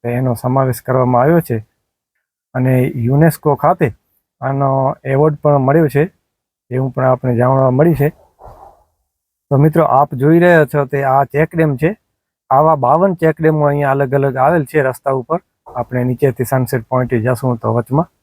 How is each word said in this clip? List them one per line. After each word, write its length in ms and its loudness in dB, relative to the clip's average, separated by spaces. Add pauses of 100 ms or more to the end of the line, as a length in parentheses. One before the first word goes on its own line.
તો 80 -10
એનો 260 -2
સમાવેશ 520 -2
કરવામાં 360 0
આવ્યો 260 2
છે 80 -4 (960)
અને 200 0 (320)
યુનેસ્કો 560 2
ખાતે 260 0 (520)
આનો 300 -2 (420)
એવોર્ડ 300 2
પણ 240 2
મળ્યો 280 2
છે, 100 2 (640)
એવું 240 -4
પણ 140 -2
આપણે 320 0
જાણવા 300 2
મળ્યું 300 2
છે. 80 2 (1400)
તો 40 0 (100)
મિત્રો, 200 2 (140)
આપ 240 0
જોઈ 220 4
રહ્યા 280 4
છો 140 0
તે 260 -4
આ 100 2 (100)
ચેક 240 -2
ડેમ 200 0
છે. 140 0 (600)
આવા 360 2
બાવન 360 2
ચેક 160 0
ડેમો 300 0
અહીંયા 280 0
અલગ 220 -2
અલગ 180 -2 (100)
આવેલ 260 0
છે 160 0
રસ્તા 320 -4
ઉપર. 200 -4 (380)
આપણે 260 -4
નીચેથી 460 -2
સનસેટ 380 -4
પોઇન્ટે 280 -2 (100)
જશું 360 -4
તો 140 -2
વચમાં. 340 -4 (120)